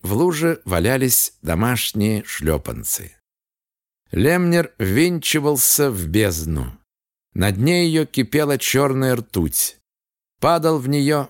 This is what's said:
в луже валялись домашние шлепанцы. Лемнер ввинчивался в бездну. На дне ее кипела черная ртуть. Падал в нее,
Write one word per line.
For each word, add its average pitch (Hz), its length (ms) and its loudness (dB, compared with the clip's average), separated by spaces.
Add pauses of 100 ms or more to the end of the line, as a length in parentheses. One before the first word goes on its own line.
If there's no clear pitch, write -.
в 95 100 -6
луже 160 540 0
валялись 117 760 0
домашние 107 840 -2
шлепанцы. - 920 -6 (960)
Лемнер 170 680 2
ввинчивался 143 1120 0
в 92 180 -4
бездну. 80 720 0 (560)
На 98 180 0
дне 165 340 2
ее 156 200 2
кипела 143 520 0
черная 131 580 0
ртуть. - 640 -4 (640)
Падал 160 380 2
в 127 100 -4
нее, 143 400 2